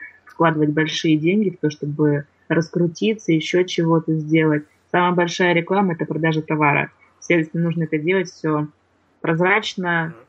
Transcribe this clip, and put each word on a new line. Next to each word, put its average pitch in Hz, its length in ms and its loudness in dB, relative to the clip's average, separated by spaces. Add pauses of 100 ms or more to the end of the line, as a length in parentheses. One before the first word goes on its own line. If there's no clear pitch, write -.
(240)
вкладывать 151 460 0
большие 156 460 0
деньги 185 340 0
в 170 80 -10
то, 151 120 -2
чтобы 147 540 -2 (240)
раскрутиться, 170 840 0
ещё 165 320 2
чего-то 165 500 0
сделать. 156 500 2 (280)
Самая 180 200 2
большая 175 420 0
реклама — 185 400 0
это 165 120 -6
продажа 156 360 -2
товара. 147 480 0 (300)
Следовательно, 170 440 0
нужно 165 200 -2
это 160 140 -2
делать 175 320 -2
всё 151 380 -2 (520)
прозрачно. 170 920 -2 (140)